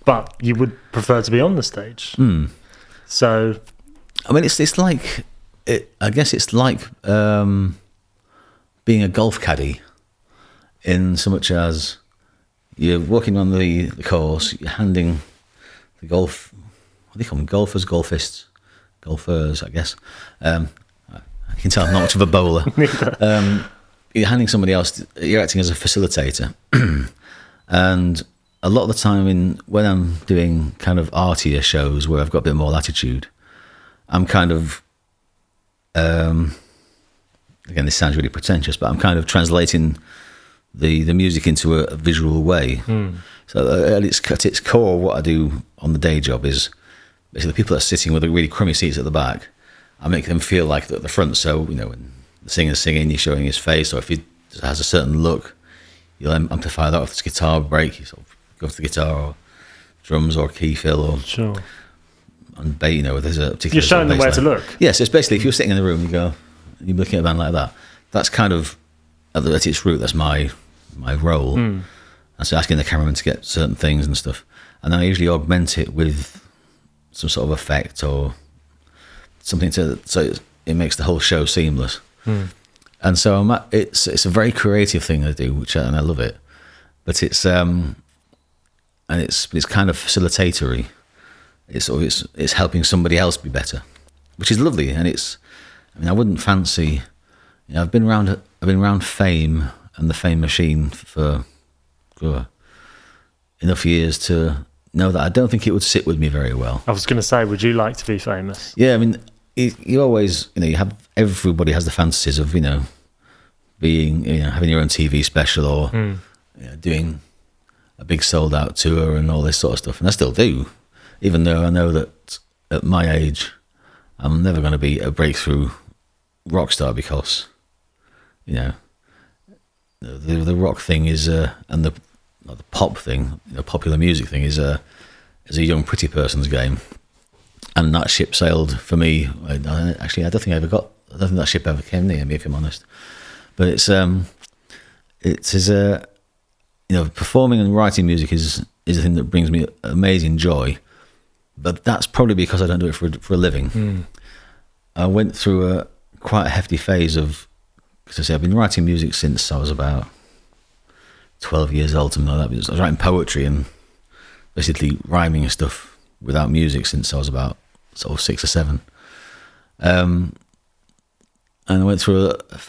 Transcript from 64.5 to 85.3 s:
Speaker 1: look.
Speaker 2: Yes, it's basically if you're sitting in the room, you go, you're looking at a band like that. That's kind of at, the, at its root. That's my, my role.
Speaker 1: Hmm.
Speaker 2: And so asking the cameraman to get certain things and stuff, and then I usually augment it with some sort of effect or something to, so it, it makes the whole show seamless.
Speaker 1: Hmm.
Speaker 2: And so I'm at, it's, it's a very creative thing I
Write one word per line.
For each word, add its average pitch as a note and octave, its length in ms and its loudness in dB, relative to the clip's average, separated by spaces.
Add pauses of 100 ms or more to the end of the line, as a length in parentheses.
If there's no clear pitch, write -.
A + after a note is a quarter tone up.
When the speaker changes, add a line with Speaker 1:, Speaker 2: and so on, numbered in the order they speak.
Speaker 1:
look. - 80 -18
Speaker 2:
Yes, C#3 200 4
it's A2+ 100 0
basically D3 260 4
if G2+ 80 0
you're C3+ 80 2
sitting - 180 0
in G2 60 2
the G2 80 2
room, E2+ 180 2
you E2+ 60 -2
go, F2 240 0 (480)
you're F#2 160 -2
looking F#2 220 0
at - 20 0
a E2 40 0
band E2 140 2
like E2 140 -2
that. C#2+ 200 -2 (380)
That's - 200 0
kind G#2 220 2
of E2 240 -2 (580)
at, C#2+ 100 -2
the, D#2 100 2
at D#2 120 2
its D#2 180 -2
root. E2 140 2
That's - 160 -4
my, D2+ 360 0 (460)
my C2 180 -6
role. D2+ 420 0
Speaker 1:
Hmm. G#2+ 240 -2 (560)
Speaker 2:
And E2+ 100 -8
so D#2+ 100 0
asking D#2+ 220 0
the C#2+ 60 0
cameraman D2+ 300 0
to - 100 -6
get - 200 -4
certain D2+ 320 -2
things D2 300 0
and C#2+ 100 -2
stuff, - 280 -8 (380)
and D#2+ 100 -2
then F2 80 2
I F2 40 2
usually F2 240 2
augment E2+ 500 0
it - 160 -4
with D2+ 480 -2 (680)
some - 180 -6
sort - 160 -2
of D#2 60 0
effect - 500 -4
or C#2+ 320 -2 (1080)
something F2 300 -2
to, D#2+ 340 -2
so - 180 -2
it, G1+ 180 -4 (260)
it D#2+ 80 -2
makes E2 220 0
the C#2+ 80 -4
whole E2 160 2
show D#2 240 0
seamless. D2 560 0 (240)
Speaker 1:
Hmm. G#2 200 -2 (580)
Speaker 2:
And F2+ 160 4
so G2 200 4
I'm G2+ 140 4
at, - 180 -2
it's, - 380 0
it's - 160 0
a F#2+ 60 0
very A2 200 2
creative G2+ 540 0
thing D2+ 200 0
I D2+ 80 0